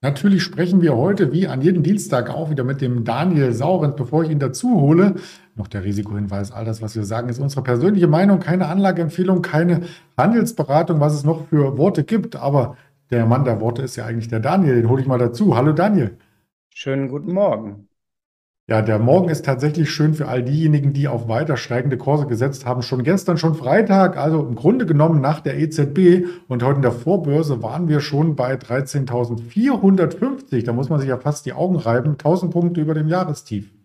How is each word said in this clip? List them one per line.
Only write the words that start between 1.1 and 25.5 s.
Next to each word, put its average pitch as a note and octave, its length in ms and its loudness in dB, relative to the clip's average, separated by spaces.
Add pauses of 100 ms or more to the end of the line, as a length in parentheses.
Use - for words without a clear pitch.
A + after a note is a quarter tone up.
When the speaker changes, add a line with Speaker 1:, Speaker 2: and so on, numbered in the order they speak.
Speaker 1:
wie F3+ 140 0
an C3 140 -4
jedem E3+ 220 2
Dienstag, D3+ 460 -2
auch D#3 200 -6
wieder C3+ 140 -2
mit C#3 180 -4
dem A#2+ 220 -2
Daniel C#3 480 0
Saurens. D3 460 0
Bevor D3 260 0
ich D#3+ 60 -2
ihn D3+ 100 0
dazu G3 400 0
hole, E3+ 360 4 (400)
noch G#2 120 -8
der G2+ 160 -8
Risikohinweis: G2+ 720 -6
All G#2+ 100 -10
das, A2 180 -6
was G#2+ 140 -8
wir A2 80 -4
sagen, A2+ 240 -6
ist B2 120 -6
unsere C#3 220 -2
persönliche E3 460 2
Meinung, F3+ 320 4
keine F3 280 0
Anlageempfehlung, F3+ 760 0
keine F3 400 2 (340)
Handelsberatung, E3 840 2
was D3+ 120 4
es C#3+ 120 -4
noch D#3+ 220 0
für C#3 300 2
Worte D#3+ 280 2
gibt. G3 320 -4
Aber C3+ 400 0 (340)
der A#2 140 2
Mann B2 180 4
der A#2 160 0
Worte A#2 220 -4
ist C3+ 160 -10
ja A#2 80 -8
eigentlich A#2 240 -8
der A2+ 100 -2
Daniel. D3 360 2
Den A2+ 140 4
hole C3+ 120 2
ich C3+ 60 -2
mal B2+ 120 0
dazu. B2 380 2
Hallo, D3 160 4
Daniel. E3+ 420 2 (540)
Speaker 2:
Schönen C3+ 400 -6
guten D3 240 -8
Morgen. A2 560 -4 (800)
Speaker 1:
Ja, A2 120 2
der G#2+ 180 0
Morgen D#3+ 300 4
ist D#3 160 -4
tatsächlich D3 440 0
schön D#3 240 0
für D3 140 -4
all B2 160 -2
diejenigen, D3 480 2
die C#3+ 160 -2
auf A#2 220 -4
weiter C3+ 260 -2
steigende B2+ 420 -4
Kurse D3 300 0
gesetzt A#2+ 380 -4
haben. B2 160 -4
Schon B2+ 240 -4
gestern, F3+ 320 0
schon D#3+ 180 0
Freitag, F#3+ 640 2
also D3+ 280 0
im B2 100 -6
Grunde A#3 300 2
genommen D#3 360 4
nach D3 180 0
der C3+ 180 -6